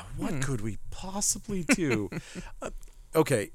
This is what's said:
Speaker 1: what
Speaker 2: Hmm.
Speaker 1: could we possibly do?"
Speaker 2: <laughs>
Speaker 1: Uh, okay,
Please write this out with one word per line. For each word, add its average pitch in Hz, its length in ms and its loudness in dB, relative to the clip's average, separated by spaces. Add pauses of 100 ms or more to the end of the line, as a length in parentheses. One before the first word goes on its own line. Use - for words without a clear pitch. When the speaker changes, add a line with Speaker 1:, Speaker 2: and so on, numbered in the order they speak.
(160)
Speaker 1:
what 214 160 0
Speaker 2:
Hmm. - 80 0
Speaker 1:
could 135 220 2
we 107 160 0 (120)
possibly 196 720 0
do?" 120 500 4
Speaker 2:
<laughs> - 480 -8
Speaker 1:
Uh, - 80 -6 (440)
okay, 135 400 4